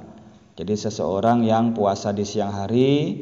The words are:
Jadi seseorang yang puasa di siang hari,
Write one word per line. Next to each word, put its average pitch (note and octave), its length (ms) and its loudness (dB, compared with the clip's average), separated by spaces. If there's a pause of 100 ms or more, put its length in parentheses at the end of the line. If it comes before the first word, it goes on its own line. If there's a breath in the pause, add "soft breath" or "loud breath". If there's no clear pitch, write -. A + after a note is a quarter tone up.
(540 loud breath)
Jadi F#2+ 240 -4
seseorang G#2+ 640 0
yang A2+ 320 2
puasa G2+ 400 0
di G#2 160 -2
siang G2+ 240 -4
hari, C3 680 2